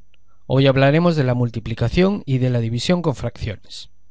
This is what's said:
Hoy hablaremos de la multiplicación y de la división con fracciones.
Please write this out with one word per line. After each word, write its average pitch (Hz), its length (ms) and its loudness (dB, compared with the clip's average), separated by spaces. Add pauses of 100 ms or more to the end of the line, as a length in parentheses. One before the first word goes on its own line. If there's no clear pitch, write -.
(460)
Hoy 135 220 2
hablaremos 147 480 4
de 139 80 0
la 123 100 2
multiplicación 120 920 0
y 131 120 0
de 127 100 0
la 123 120 0
división 120 420 -2
con 156 140 -2
fracciones. - 760 -10 (200)